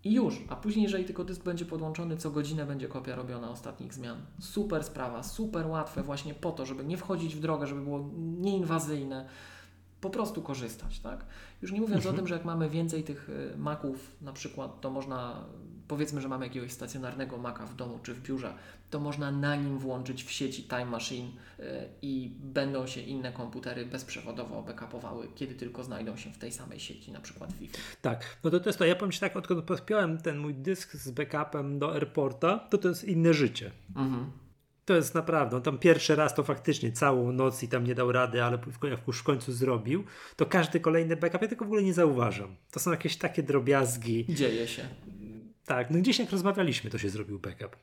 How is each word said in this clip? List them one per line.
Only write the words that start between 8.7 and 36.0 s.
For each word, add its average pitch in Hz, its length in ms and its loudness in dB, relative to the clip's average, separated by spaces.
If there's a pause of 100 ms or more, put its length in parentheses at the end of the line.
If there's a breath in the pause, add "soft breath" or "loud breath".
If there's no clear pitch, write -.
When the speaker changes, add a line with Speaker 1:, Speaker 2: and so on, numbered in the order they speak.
Speaker 1:
Po 190 80 -2
prostu - 320 -2
korzystać, - 580 -6
tak? - 260 -10 (360 loud breath)
Już 180 100 -6
nie 208 100 0
mówiąc 208 160 4
Speaker 2:
Mhm. 190 180 2
Speaker 1:
o - 20 2
tym, 185 100 0
że 175 60 0
jak 165 120 -4
mamy 165 240 0
więcej 160 340 0
tych, 143 260 -8
y, 139 280 -8
Maców 143 640 -4
na 139 120 -12
przykład, - 480 -10
to 135 80 -4
można, 127 560 -6 (420)
powiedzmy, 147 340 0
że 135 60 -4
mamy 131 180 -2
jakiegoś 123 260 -6
stacjonarnego 131 680 -6
Maca 120 280 -8
w - 100 -12
domu 120 280 -8
czy 123 100 -8
w 127 80 -12
biurze, 127 320 -4 (360 loud breath)
to 147 100 -4
można 143 320 -2
na 143 240 2
nim 139 240 0
włączyć 127 440 -4
w - 80 -10
sieci - 320 -4
Time 123 220 -2
Machine, 123 420 -4 (320 loud breath)
y, - 40 -12 (380)
i 131 380 -4
będą 139 480 -2
się 127 140 -8
inne 127 300 -6
komputery 123 540 -6
bezprzewodowo 120 800 -8
backupowały, 113 720 -10
kiedy 131 200 -8
tylko 123 280 -10
znajdą 110 340 -8
się - 120 -12
w - 80 -16
tej - 140 -8
samej - 280 -12
sieci, - 320 -14
na - 100 -12
przykład - 320 -10
Wi-Fi. - 240 -10 (240 loud breath)
Speaker 2:
Tak, 117 420 -2
no 160 60 4
to, 180 100 6
to 180 100 2
jest - 100 -2
to. 214 60 6
Ja 175 100 8
powiem 190 160 0
ci - 80 -4
tak, 202 180 0
odkąd 170 280 0
podpiąłem 180 520 2
ten 160 200 -2
mój 147 180 -2
dysk 151 400 -2
z 131 160 -8
backupem 143 680 -2
do 147 140 2
Airporta, 151 680 4
to - 180 2
to 185 120 4
jest 175 140 0
inne 165 300 6
życie. 117 380 4 (240)
Speaker 1:
Mhm. 131 360 0 (540)
Speaker 2:
To 190 100 8
jest 160 200 4
naprawdę, 156 420 4
on 127 40 0
tam 135 160 0
pierwszy 156 380 8